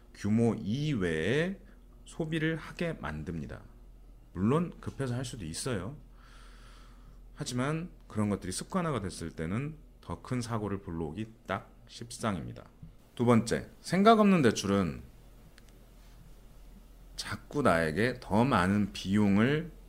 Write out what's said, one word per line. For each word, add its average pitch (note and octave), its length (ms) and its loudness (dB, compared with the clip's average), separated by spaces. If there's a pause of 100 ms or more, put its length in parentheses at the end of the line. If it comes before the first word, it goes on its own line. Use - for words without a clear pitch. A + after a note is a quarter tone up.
(140)
규모 A2 420 2
이외에 B2 1000 0 (480)
소비를 D#3+ 520 -4
하게 E3 380 -8
만듭니다. D2+ 680 -8 (720)
물론 C3+ 480 0
급해서 A#2+ 340 -6
할 B2 100 -4
수도 A#2 200 -10
있어요. G2+ 520 -6 (1400)
하지만 C#3+ 520 -4 (200)
그런 G#2 200 0
것들이 F#2+ 220 -2
습관화가 D#3+ 520 -2
됐을 E2+ 280 -8
때는 A#2 460 -4 (240)
더 - 200 -10
큰 B2+ 200 -4
사고를 G#2 400 -4
불러오기 E2 520 -6 (140)
딱 G2 260 -6 (140)
십상입니다. G2 800 -6 (500)
두 B2 100 0
번째, G#2+ 460 4 (100)
생각 G#3 380 6
없는 F#3+ 240 6
대출은 G2 720 2 (2000)
자꾸 - 460 -6
나에게 F2 580 4
더 A2 240 2
많은 G#2 480 4
비용을 G#2+ 760 2 (180)